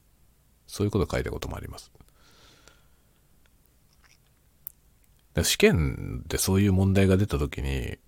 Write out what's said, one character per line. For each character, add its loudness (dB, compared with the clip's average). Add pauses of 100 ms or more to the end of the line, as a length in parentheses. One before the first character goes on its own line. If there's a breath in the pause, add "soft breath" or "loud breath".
(680)
そ -4
う 0
い 0
う -10
こ 2
と -4
書 -4
い -2
た -6
こ -8
と -8
も -10
あ -10
り -12
ま -14
す。 -20
だ -20 (3250 soft breath)
か -
ら 2
試 0
験 2
で -6
そ 0
う 4
い 4
う 4
問 4
題 4
が 6
出 2
た -2
時 -4
に、 -4 (100)